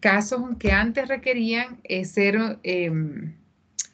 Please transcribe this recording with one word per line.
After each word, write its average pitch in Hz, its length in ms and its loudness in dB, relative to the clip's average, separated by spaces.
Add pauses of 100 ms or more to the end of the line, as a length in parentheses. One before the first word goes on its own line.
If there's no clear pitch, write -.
casos 208 420 2 (160)
que 196 140 2
antes 233 360 2
requerían, 247 760 -2
eh, 185 200 -4
ser, 202 580 0
em, 160 720 -2 (600)